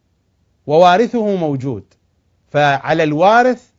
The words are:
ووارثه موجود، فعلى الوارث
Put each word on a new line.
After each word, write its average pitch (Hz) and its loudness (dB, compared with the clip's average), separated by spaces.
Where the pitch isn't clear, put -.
ووارثه 196 2
موجود، 139 -6
فعلى 147 -2
الوارث 214 0